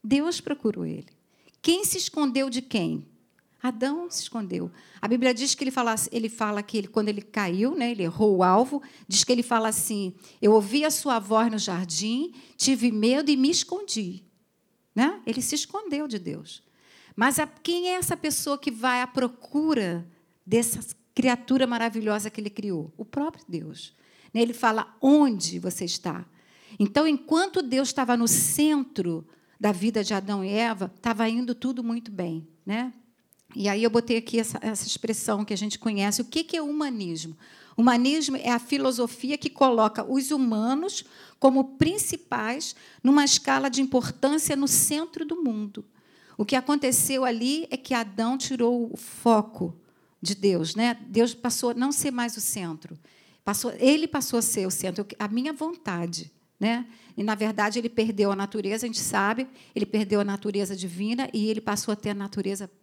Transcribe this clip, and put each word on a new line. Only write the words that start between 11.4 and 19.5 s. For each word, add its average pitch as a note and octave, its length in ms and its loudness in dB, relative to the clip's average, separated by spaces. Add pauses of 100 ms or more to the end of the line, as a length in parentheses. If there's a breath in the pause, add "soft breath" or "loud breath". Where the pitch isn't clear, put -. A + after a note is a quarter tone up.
no G#3+ 80 -4
jardim, F#3+ 760 -4 (240 loud breath)
tive B3 340 2
medo B3 380 2
e C#4+ 80 6
me C4+ 140 4
escondi." A3+ 720 -4 (720)
Né? D#4 320 0
Ele A#3+ 140 -4
se - 120 -4
escondeu D4+ 540 -4
de A3+ 100 -6
Deus. - 460 -10 (520 soft breath)
Mas B3 220 2
a, D4+ 80 0
quem F4 440 -4
é F4+ 60 0
essa F4 220 -2
pessoa D4 400 -2
que C#4+ 140 -4
vai B3 300 0
à B3 60 -4
procura B3 1000 -2 (340 soft breath)